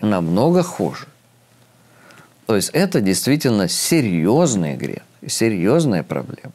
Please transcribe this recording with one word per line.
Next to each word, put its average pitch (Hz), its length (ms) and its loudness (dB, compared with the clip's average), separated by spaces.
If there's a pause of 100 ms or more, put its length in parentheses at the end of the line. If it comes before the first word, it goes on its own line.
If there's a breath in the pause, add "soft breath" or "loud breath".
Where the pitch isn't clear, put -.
намного 104 600 2
хуже. - 420 -6 (1400 soft breath)
То 110 80 2
есть 95 180 -2
это 175 260 2
действительно 107 680 0
серьёзный 104 1080 0
грех, 50 280 -10 (220)
серьёзная 110 760 0
проблема. - 540 -8